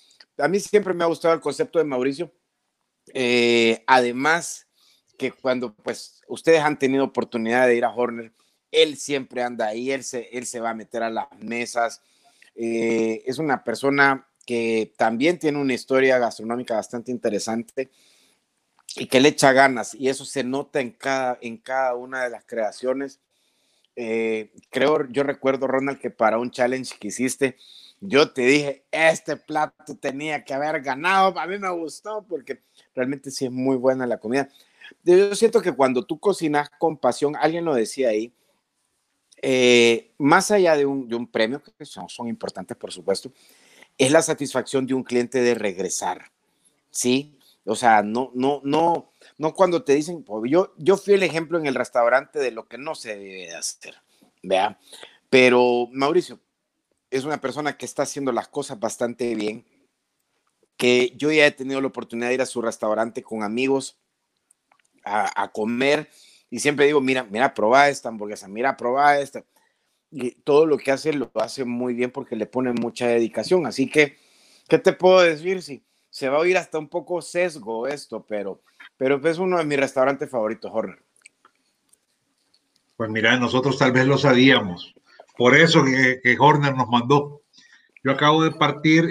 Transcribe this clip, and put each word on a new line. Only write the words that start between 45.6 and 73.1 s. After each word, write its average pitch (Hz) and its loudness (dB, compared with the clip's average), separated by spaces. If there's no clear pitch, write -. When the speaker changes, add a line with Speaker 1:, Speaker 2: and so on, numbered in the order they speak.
Speaker 1:
¿sí? 135 -2
O 107 -4
sea, 110 4
no, 117 -4
no, 135 0
no, 160 0
no 156 -4
cuando 175 2
te 143 2
dicen, 151 -2
yo, 170 0
yo 185 2
fui 196 0
el 196 4
ejemplo 165 -2
en 156 -4
el 135 -2
restaurante 123 0
de 131 -2
lo 110 -14
que 117 -18
no 147 -12
se 113 -12
debe 95 -16
de 82 -14
hacer, - -14
¿vea? 95 -2
Pero 123 4
Mauricio 139 -2
es 131 -4
una 143 -6
persona 139 -6
que - -12
está 143 -6
haciendo 135 -4
las 113 -4
cosas 139 -10
bastante 120 -4
bien, 107 -6
que 123 2
yo 143 -2
ya 151 6
he 143 4
tenido 135 -6
la 135 -2
oportunidad 120 -6
de 127 0
ir 127 0
a 127 -2
su 120 -6
restaurante 113 -4
con 110 -8
amigos 131 -2
a, 101 -2
a 98 -6
comer, 131 0
y 120 -10
siempre 143 2
digo, 147 4
"Mira, 131 0
mira, 113 0
probá 131 6
esta 127 -6
hamburguesa, 104 -12
mira, 113 -4
probá 143 2
esta". 131 -10
Y 123 -8
todo 151 2
lo 147 4
que - -2
hace, 135 -2
lo 143 -4
hace 127 -4
muy 123 -4
bien 123 -2
porque 123 -10
le 110 -4
pone 131 -2
mucha 120 -4
dedicación. 117 0